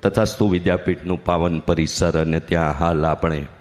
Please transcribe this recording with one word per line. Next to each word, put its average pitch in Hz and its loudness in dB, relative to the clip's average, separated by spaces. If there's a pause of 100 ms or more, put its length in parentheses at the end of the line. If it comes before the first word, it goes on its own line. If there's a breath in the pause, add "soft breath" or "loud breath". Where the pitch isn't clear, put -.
તથાસ્તુ 104 2
વિદ્યાપીઠનું 90 0
પાવન 85 0
પરિસર 82 0
અને 80 0
ત્યાં 78 0
હાલ 82 0
આપણે 78 -2 (140)